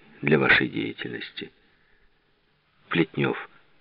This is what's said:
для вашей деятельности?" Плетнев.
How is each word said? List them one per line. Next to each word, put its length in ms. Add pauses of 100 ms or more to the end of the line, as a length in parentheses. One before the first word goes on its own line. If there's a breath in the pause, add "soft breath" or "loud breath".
(220)
для 180
вашей 300
деятельности?" 800 (1400)
Плетнев. 600 (320)